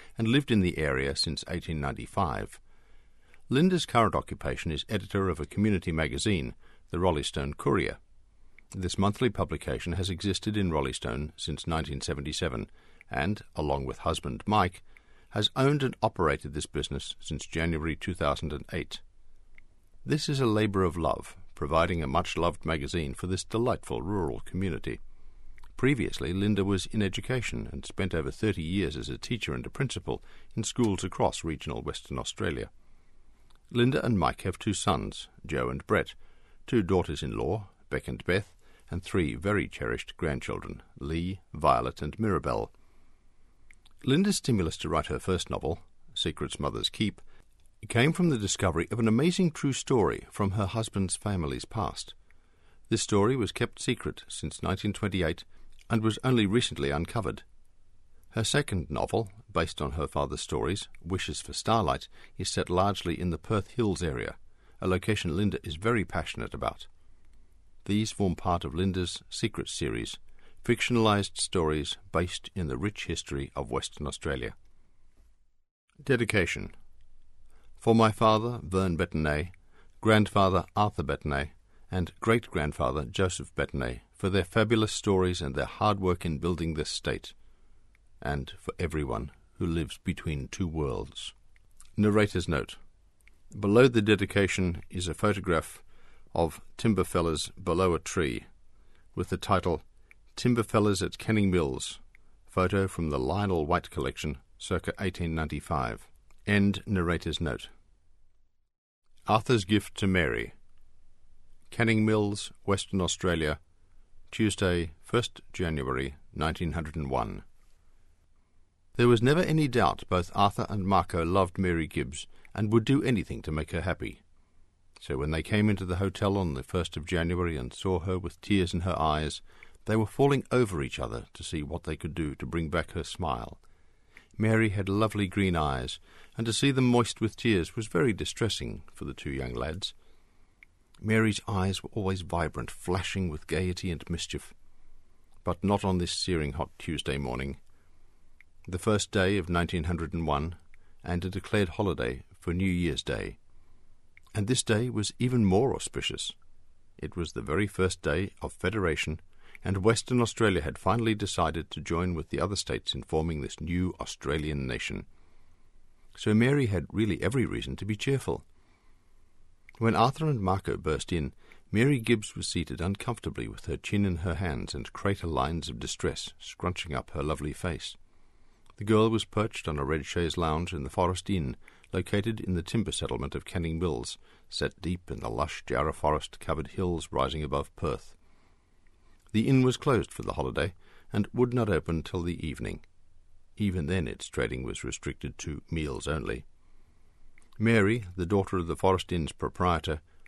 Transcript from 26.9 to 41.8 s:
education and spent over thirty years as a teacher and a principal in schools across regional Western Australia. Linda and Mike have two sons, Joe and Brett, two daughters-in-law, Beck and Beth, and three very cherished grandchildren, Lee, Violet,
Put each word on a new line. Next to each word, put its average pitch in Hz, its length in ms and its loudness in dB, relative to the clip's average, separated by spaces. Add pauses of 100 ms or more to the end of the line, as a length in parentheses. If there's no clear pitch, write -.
education 98 720 -2
and 69 120 -8
spent 95 300 -4
over 69 160 -2
thirty 101 300 0
years 80 340 0
as 64 140 -6
a 64 80 -6
teacher - 360 -4
and 62 120 -4
a - 40 -10
principal - 540 -4 (320)
in 113 80 -2
schools 107 400 0
across 95 400 0
regional 69 380 -4
Western - 360 -6
Australia. 67 520 -4 (1000)
Linda 123 340 4
and 113 140 4
Mike 69 260 2
have 92 140 -2
two 104 160 0
sons, 65 540 -2 (180)
Joe 64 220 -2
and 67 180 -6
Brett, 98 280 2 (520)
two 117 160 2
daughters-in-law, 80 840 0 (220)
Beck - 180 -2
and - 160 -6
Beth, 98 300 2 (360)
and 85 140 -4
three 76 320 0
very 92 320 0
cherished - 480 -6
grandchildren, 64 640 -4 (160)
Lee, 85 440 -4 (120)
Violet, 64 480 2